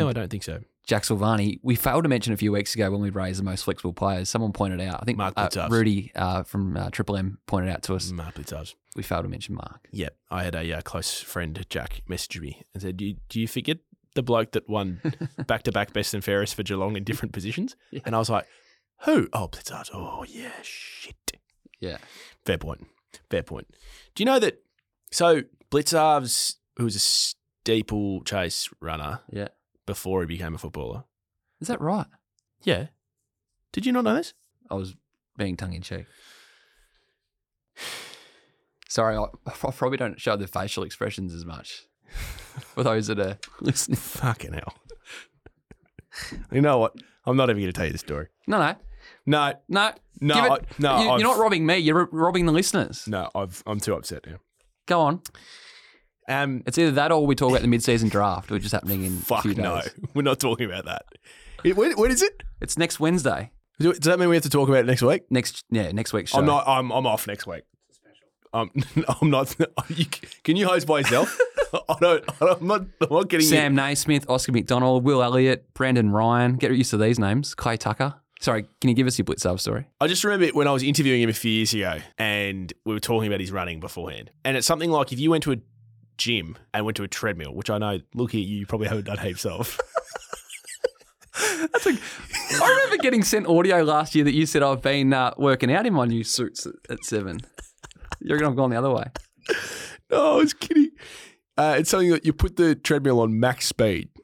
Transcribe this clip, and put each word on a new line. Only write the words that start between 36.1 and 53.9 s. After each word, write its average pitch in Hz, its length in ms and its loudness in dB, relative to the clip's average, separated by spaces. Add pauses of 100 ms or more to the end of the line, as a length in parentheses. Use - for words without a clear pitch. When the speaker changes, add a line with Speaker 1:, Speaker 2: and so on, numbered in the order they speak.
Speaker 1:
Sorry, 110 280 0
I, 104 80 -2 (220)
I - 260 -8
probably 131 260 -4
don't 113 220 -6
show 107 160 -2
the 101 100 -6
facial 95 380 -6
expressions 95 500 -8
as 85 100 -12
much - 420 -16 (120)
<laughs> - 100 -20 (640)
for 123 80 -4
those 110 260 0
that 107 100 -2
are 98 200 -4 (220)
listening. - 360 -2
Speaker 2:
Fucking - 580 -6
hell. - 200 -10 (1800)
You 131 100 2
know 147 160 4
what? 113 160 0 (320)
I'm 127 100 2
not 131 140 4
even 104 120 2
gonna 92 100 -2
tell 87 140 -2
you 76 60 -2
the 80 60 -8
story. 73 300 -8 (180)
Speaker 1:
No, 208 120 0
no. 170 180 0 (500)
Speaker 2:
No. 151 280 2 (140)
Speaker 1:
No. 202 240 2 (280)
Speaker 2:
No, 147 140 2
Speaker 1:
Give 143 120 4
it, - 40 4
Speaker 2:
I, 135 80 4 (200)
no, 139 240 4
Speaker 1:
you, 220 80 4
Speaker 2:
I've 127 100 4
Speaker 1:
you're 220 80 4
not 233 100 4
robbing 196 280 4
me. 175 100 4
You're 165 280 4
ro-, 170 60 -6
robbing 170 360 2
the 160 60 4
listeners. 175 540 0
Speaker 2:
No, 101 280 -4
I've, 95 320 -6
I'm 104 140 -4
too 104 140 0